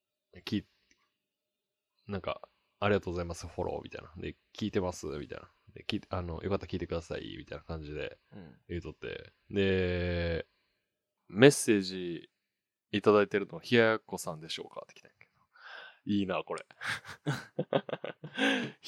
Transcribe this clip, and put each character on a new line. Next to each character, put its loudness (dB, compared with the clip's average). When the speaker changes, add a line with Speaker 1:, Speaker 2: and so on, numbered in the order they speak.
Speaker 1:
き-、 -2
な -4
ん -12
か、 -6
「あ 2
り 6
が 4
と -6
う -2
ご -2
ざ -2
い -4
ま -6
す、 -12
フ -6
ォ 0
ロ -4
ー」 -10
み -14
た -12
い -14
な。 -18
で、 -8
「聞 -2
い -8
て 0
ま 0
す」 -8
み -8
た -10
い -12
な。 -20
で、 -18
き-、 -4
あ -4
の、 -6
「よ 0
か 2
っ 4
た -14
ら -14
聞 -4
い 0
て -4
く -4
だ -2
さ -6
い」 -10
み -12
た -10
い -8
な -20
感 -8
じ -10
で -8
Speaker 2:
う -16
ん。 -18
Speaker 1:
言 -4
う -10
と -10
っ -10
て。 -10
で、 2
「メ 10
ッ 8
セ 4
ー 2
ジ -6
い 0
た 8
だ 10
い 2
て 2
る -4
の、 -10
冷 4
や 10
や 4
っ -4
こ -8
さ -8
ん -14
で -14
し -8
ょ -10
う -16
か？」 -14
っ -20
て -20
来 -20
て。 -20
い 2
い -2
な、 -2
こ -6
れ。 -8
<laughs> -2